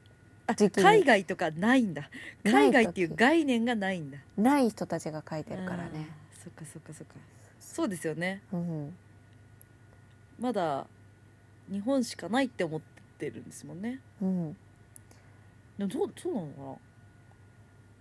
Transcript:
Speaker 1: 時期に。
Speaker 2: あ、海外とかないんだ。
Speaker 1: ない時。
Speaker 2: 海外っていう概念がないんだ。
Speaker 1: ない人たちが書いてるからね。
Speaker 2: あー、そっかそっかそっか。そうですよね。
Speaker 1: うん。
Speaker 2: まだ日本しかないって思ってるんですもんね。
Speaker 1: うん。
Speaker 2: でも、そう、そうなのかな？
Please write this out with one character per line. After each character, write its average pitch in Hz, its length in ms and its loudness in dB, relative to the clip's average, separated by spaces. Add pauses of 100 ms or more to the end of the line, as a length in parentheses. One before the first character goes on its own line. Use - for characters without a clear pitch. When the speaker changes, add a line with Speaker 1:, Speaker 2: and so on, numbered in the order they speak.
(560)
Speaker 1:
時 202 140 4
期 - 60 -4
に。 196 80 4
Speaker 2:
あ、 370 60 12
海 427 140 8
外 214 200 6
と 185 120 -6
か 165 140 -2
な 190 240 2
い 262 80 6
ん 190 120 -2
だ。 147 160 -10 (320)
Speaker 1:
な 202 80 2
い - 20 4
時。 - 0 -
Speaker 2:
海 403 200 8
外 247 120 8
っ 180 80 -2
て 190 80 -4
い 180 40 4
う 160 100 -4
概 285 320 4
念 233 180 0
が 240 100 0
な 190 180 -2
い 180 80 -6
ん 139 100 -10
だ。 139 80 -16 (180)
Speaker 1:
な 262 220 4
い 254 100 4
人 208 160 -4
た 165 160 -6
ち 160 100 -8
が 151 180 -10
書 160 100 -8
い 156 60 -10
て - 120 -12
る 185 80 -8
か 180 100 -6
ら 170 140 -10
ね。 156 220 -10
Speaker 2:
あ - 280 -20
ー、 - 60 -20
そ 175 60 -18
っ - 20 -20
か 156 140 -18
そ - 120 -20
っ 156 40 -20
か 156 100 -20
そ 151 120 -18
っ - 20 -20
か。 - 80 -20 (440)
そ - 260 -8
う 277 40 -2
で 185 80 -4
す 165 100 -8
よ 156 80 -4
ね。 185 280 -6 (100)
Speaker 1:
う 180 60 -4
ん。 165 360 -6 (1400)
Speaker 2:
ま 240 140 -2
だ 160 340 -2 (840)
日 196 100 -6
本 254 240 0
し - 100 -10
か 170 140 -12
な 247 140 0
い 269 40 0
っ - 40 -8
て - 140 -4
思 156 140 -6
っ - 20 -6 (360)
て 147 140 -8
る 120 100 -14
ん - 40 -18
で - 80 -18
す - 120 -16
も 147 80 -14
ん 165 80 -12
ね。 247 200 -8 (200)
Speaker 1:
う 190 60 -2
ん。 180 300 -2 (1200)
Speaker 2:
で 202 80 -4
も、 185 40 -4
そ 311 140 -2
う、 - 100 -8
そ - 160 -8
う 339 40 -4
な 220 80 -4
の 156 60 -8
か 139 120 -16
な？ 135 160 -12 (1200)